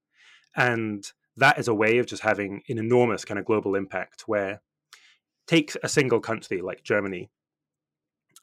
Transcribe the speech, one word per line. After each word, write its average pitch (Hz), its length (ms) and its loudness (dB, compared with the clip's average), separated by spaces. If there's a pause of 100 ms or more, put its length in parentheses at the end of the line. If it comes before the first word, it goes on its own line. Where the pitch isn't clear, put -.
(560)
And 113 540 0 (280)
that 139 200 4
is 120 100 -4
a 117 60 4
way 110 240 4
of 123 80 2
just - 160 -10
having 101 480 -2
an 123 80 -6
enormous 113 480 2
kind 101 140 -6
of 95 60 -8
global 101 300 0
impact 98 520 -6
where, 104 340 -2 (880)
take 165 360 2
a 127 60 -4
single 123 300 2
country 107 420 -6
like 92 220 -10
Germany, 98 460 -2 (1120)